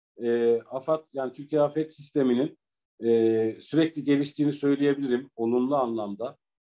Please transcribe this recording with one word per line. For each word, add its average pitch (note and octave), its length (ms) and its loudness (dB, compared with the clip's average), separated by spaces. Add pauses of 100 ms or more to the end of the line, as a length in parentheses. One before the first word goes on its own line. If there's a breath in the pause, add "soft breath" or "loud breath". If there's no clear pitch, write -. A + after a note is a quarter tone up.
(240)
E, A#2 360 2 (100)
afad, D#3 440 -4
yani C3 200 -6
Türkiye D3 280 -2
Afet D3 320 -2
Sistemi'nin, C3+ 640 0 (460)
e, A2+ 580 2
sürekli D#3 420 -2
geliştiğini C#3+ 500 0
söyleyebilirim. C#3+ 840 0
Olumlu B2 400 0
anlamda A2+ 640 -4 (400)